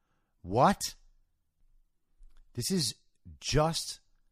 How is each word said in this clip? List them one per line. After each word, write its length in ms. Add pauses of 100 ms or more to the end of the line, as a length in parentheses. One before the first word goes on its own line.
(420)
What? 520 (1600)
This 160
is 240 (440)
just 600 (320)